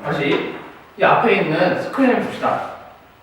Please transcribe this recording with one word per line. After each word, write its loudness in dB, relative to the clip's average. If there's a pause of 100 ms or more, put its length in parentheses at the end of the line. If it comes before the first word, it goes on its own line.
다시 -2 (440)
이 2
앞에 4
있는 0
스크린을 2
봅시다. -4 (520)